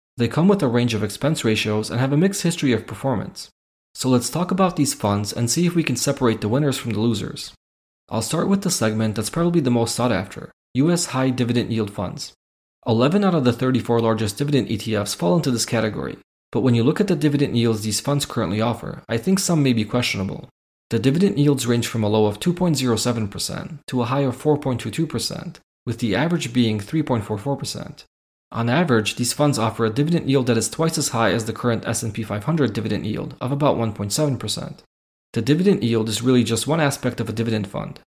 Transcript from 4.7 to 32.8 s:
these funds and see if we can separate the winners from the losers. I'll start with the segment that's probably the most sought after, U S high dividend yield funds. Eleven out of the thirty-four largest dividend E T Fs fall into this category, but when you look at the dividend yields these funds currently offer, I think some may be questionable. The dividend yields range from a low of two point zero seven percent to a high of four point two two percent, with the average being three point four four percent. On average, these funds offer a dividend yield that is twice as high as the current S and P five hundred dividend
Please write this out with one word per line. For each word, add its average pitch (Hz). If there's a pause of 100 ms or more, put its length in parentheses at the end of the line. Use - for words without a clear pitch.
these 143
funds 101
and 117
see 175
if 170
we 170
can 127
separate 120
the 107
winners 135
from 113
the 104
losers. - (560)
I'll 113
start 175
with 196
the 175
segment 110
that's 107
probably 170
the 127
most 113
sought 120
after, - (220)
U 147
S 170
high 131
dividend 120
yield 110
funds. - (540)
Eleven 143
out 185
of 143
the 120
thirty-four 120
largest 110
dividend 143
E 107
T 107
Fs 101
fall 175
into 151
this 117
category, 104 (340)
but 117
when 117
you 113
look 156
at 202
the 185
dividend 143
yields 113
these 107
funds 143
currently 104
offer, 113
I 113
think 190
some 165
may 131
be 110
questionable. 104 (420)
The 113
dividend 147
yields 143
range 120
from 113
a 104
low 107
of 104
two 175
point 170
zero 123
seven 113
percent -
to 127
a 117
high 131
of 131
four 151
point 131
two 113
two 160
percent, - (260)
with 120
the 107
average 147
being 113
three 156
point 123
four 104
four 139
percent. - (460)
On 117
average, 123
these 120
funds 147
offer 110
a 110
dividend 147
yield 131
that 117
is 110
twice 165
as 135
high 113
as 107
the 107
current 117
S 113
and 110
P 113
five 104
hundred 151
dividend 107